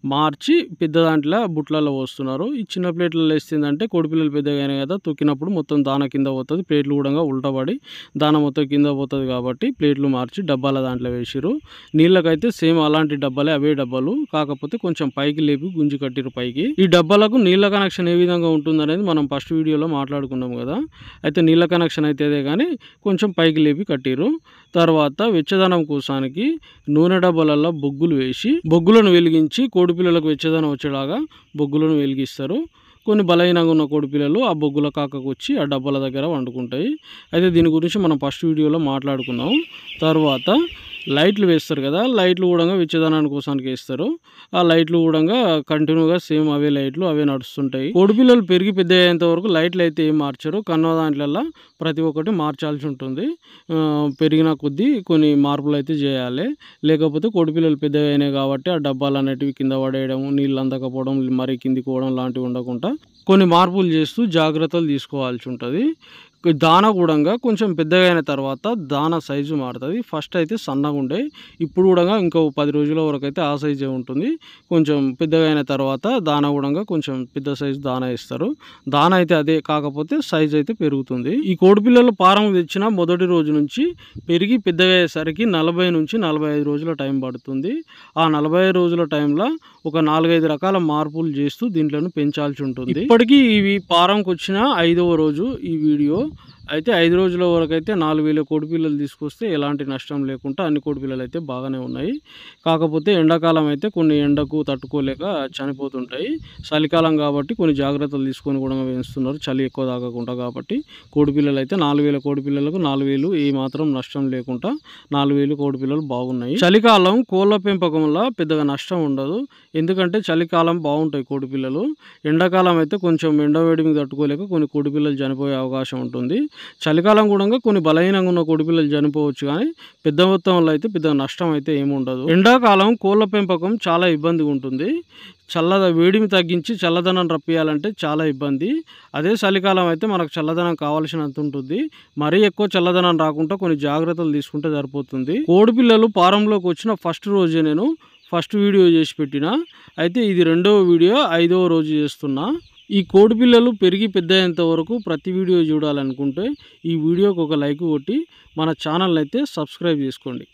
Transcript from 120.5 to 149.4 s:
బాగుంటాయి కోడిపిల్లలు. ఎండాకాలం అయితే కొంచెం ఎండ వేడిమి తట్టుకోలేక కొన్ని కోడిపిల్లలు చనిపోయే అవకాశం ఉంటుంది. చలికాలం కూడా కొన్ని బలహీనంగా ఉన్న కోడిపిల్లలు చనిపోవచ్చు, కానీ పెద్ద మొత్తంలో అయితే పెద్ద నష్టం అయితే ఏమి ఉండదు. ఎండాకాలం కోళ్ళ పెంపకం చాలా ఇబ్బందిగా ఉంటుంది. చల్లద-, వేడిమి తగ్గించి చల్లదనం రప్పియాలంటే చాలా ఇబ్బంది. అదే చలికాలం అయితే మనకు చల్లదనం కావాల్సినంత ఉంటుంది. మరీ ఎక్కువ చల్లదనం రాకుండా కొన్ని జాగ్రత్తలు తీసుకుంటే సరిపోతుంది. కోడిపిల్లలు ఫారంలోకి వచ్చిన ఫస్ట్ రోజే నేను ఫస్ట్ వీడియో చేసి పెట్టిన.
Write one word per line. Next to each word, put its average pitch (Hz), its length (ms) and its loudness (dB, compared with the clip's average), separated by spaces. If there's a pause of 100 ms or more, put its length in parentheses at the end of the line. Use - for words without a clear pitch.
బాగుంటాయి 143 440 -2
కోడిపిల్లలు. 135 520 -4 (480)
ఎండాకాలం 180 420 2 (100)
అయితే 151 120 -4 (100)
కొంచెం 156 420 2
ఎండ 151 100 2 (100)
వేడిమి 160 320 2
తట్టుకోలేక 143 420 -4 (120)
కొన్ని 151 220 0
కోడిపిల్లలు 147 480 -2
చనిపోయే 135 400 -4
అవకాశం 131 420 -6
ఉంటుంది. 123 340 -4 (440)
చలికాలం 202 460 4
కూడా 202 360 2
కొన్ని 208 200 2
బలహీనంగా 185 460 2
ఉన్న 175 160 2
కోడిపిల్లలు 160 460 2
చనిపోవచ్చు, 147 560 0
కానీ 190 160 -2 (400)
పెద్ద 151 140 0 (100)
మొత్తంలో 175 440 2
అయితే 156 200 -2
పెద్ద 160 120 -2 (140)
నష్టం 151 360 -4
అయితే 147 140 -4 (100)
ఏమి 139 180 -2
ఉండదు. 127 260 -6 (100)
ఎండాకాలం 208 540 4 (160)
కోళ్ళ 208 280 4
పెంపకం 190 400 0 (140)
చాలా 175 200 2 (100)
ఇబ్బందిగా 160 380 0
ఉంటుంది. 135 340 -4 (640)
చల్లద-, 180 460 2
వేడిమి 190 360 4
తగ్గించి 180 380 0 (100)
చల్లదనం 180 520 0
రప్పియాలంటే 156 540 -2 (140)
చాలా 156 300 -2
ఇబ్బంది. 139 380 -2 (480)
అదే 170 140 0 (100)
చలికాలం 190 500 2
అయితే 165 220 -2
మనకు 170 220 -2
చల్లదనం 165 480 -2
కావాల్సినంత 151 600 -4
ఉంటుంది. 143 340 -6 (440)
మరీ 156 260 2
ఎక్కువ 208 260 -2
చల్లదనం 180 500 2
రాకుండా 156 380 -2
కొన్ని 165 240 0
జాగ్రత్తలు 160 520 -2
తీసుకుంటే 147 380 -6
సరిపోతుంది. 139 600 -6 (160)
కోడిపిల్లలు 226 560 6 (100)
ఫారంలోకి 196 540 4
వచ్చిన 220 220 -4 (100)
ఫస్ట్ 170 320 -6
రోజే 165 340 2
నేను 170 160 0 (460)
ఫస్ట్ 170 220 -4 (100)
వీడియో 196 200 6 (140)
చేసి 156 220 0
పెట్టిన. 143 260 -2 (560)